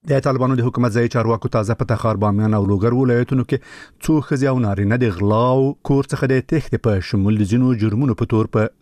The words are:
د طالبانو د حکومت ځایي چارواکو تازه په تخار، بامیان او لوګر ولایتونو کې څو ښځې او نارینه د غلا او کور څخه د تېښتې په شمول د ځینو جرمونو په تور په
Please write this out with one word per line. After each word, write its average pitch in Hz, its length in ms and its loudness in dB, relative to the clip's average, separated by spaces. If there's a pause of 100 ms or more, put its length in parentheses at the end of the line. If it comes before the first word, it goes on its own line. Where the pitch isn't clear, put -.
(140)
د 135 160 0
طالبانو 131 320 0
د 120 80 0
حکومت 120 280 0
ځایي 120 200 0
چارواکو 113 400 -2
تازه 107 260 -2
په 95 100 -4
تخار، 104 320 -2
بامیان 107 360 2
او - 100 2
لوګر 113 300 0
ولایتونو 123 500 0
کې - 60 0 (460)
څو 156 220 2
ښځې 139 300 0
او 127 100 0
نارینه 101 400 0
د 104 160 -2
غلا 104 240 2 (140)
او 135 100 2 (220)
کور 139 120 2 (120)
څخه 135 180 0
د 127 160 0
تېښتې 143 280 -2 (120)
په 95 220 -2
شمول 104 340 0
د 92 80 -2
ځینو 127 320 2
جرمونو 110 400 0
په - 100 -4
تور 110 220 0
په 107 40 2 (200)